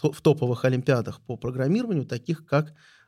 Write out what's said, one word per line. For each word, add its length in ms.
в 80
топовых 420
олимпиадах 580
по 140
программированию, 680
таких 400
как 280